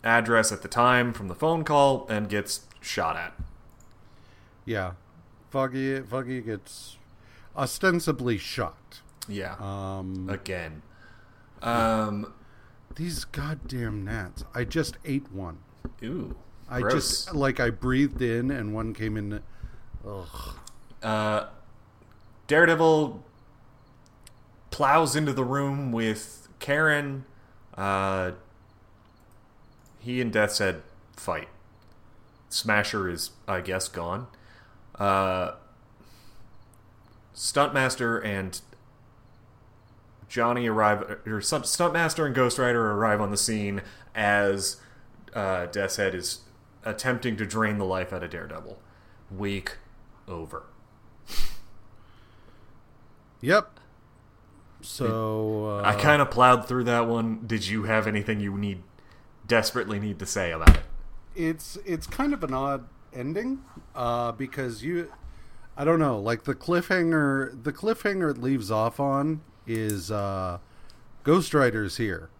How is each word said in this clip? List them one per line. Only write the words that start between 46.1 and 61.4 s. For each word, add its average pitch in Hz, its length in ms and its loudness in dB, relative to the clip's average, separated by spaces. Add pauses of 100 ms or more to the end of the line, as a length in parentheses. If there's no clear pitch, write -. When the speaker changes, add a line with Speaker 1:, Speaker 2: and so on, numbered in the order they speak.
Speaker 1:
is - 260 -6 (440)
attempting 117 520 -2
to 107 80 -2
drain 107 340 0
the 98 60 0
life 92 280 -2
out 87 100 -6
of 87 80 -8
Daredevil. 85 480 -12 (520)
Week 98 460 -6 (500)
over. 82 360 -12 (2750)
Speaker 2:
Yep. 190 400 2 (1000)
So, 110 1000 -2
uh, - 40 -2
Speaker 1:
I 104 120 4
kinda 147 300 6
plowed 123 420 8
through 123 160 0
that 117 240 4
one. 113 380 -2
Did 104 200 -2
you 107 180 -2
have 110 220 4
anything 104 340 0
you 98 160 -4
need, 101 260 -4 (640)
desperately 107 520 2
need 104 220 -4
to 92 60 -6
say 90 260 -2
about 80 240 10
it? - 60 2 (520)
Speaker 2:
It's, 160 500 -4